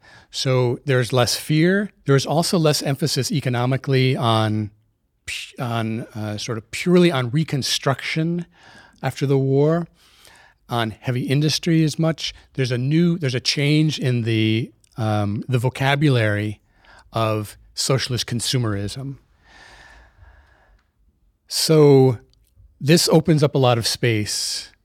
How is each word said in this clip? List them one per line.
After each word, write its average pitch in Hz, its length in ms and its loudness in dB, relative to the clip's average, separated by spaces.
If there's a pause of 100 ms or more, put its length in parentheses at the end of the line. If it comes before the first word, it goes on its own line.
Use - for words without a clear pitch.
(320)
So 127 520 -2
there's 127 300 0
less 123 240 2
fear. 180 540 0 (120)
There's 139 220 2
also 165 340 0
less 151 240 2
emphasis 139 480 -4
economically 131 840 0
on, 110 520 0 (880)
on, 117 440 -4 (120)
uh, 107 240 -6
sort 110 200 -8
of - 140 -14
purely 175 380 4
on 127 200 -2
reconstruction 160 1160 -2 (560)
after 139 240 -4
the 139 120 2
war, 143 500 2 (800)
on 117 240 -2
heavy 123 300 -4
industry 156 640 0
as 147 120 -4
much. - 360 -2 (220)
There's 127 180 -2
a 123 40 -4
new, 165 400 0
there's 135 160 -4
a 127 60 -2
change 151 580 0
in 123 260 -2
the, 110 460 0 (280)
um, 107 500 -2
the 127 100 0
vocabulary 120 1000 0 (540)
of 110 440 -2 (180)
socialist - 520 -2
consumerism. 120 920 -4 (2250)
So 139 680 6 (640)
this 160 260 4
opens 160 340 4
up 147 140 2
a - 20 0
lot 123 200 4
of 110 100 -2
space - 840 -4 (120)